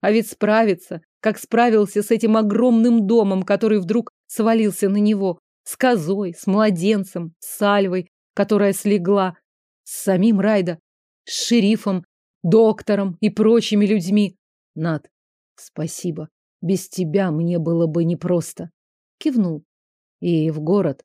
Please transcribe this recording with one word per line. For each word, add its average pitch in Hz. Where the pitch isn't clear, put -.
А 202
ведь 220
справится, 208
как 214
справился 220
с -
этим 220
огромным 226
домом, 196
который 208
вдруг 220
свалился 214
на 202
него, 202
с -
козой, 196
с -
младенцем, 190
с -
Альвой, 196
которая 202
слегла, 196
с -
самим 196
Райда, 196
с -
шерифом, 220
доктором 202
и 208
прочими 214
людьми. 202
«Нат, 160
спасибо. -
Без 180
тебя 147
мне 170
было 165
бы 165
непросто». 170
Кивнул. 196
«И 160
в 151
город». 160